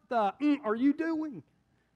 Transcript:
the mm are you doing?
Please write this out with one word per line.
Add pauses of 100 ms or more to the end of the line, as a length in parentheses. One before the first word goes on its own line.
the
mm
are
you
doing? (520)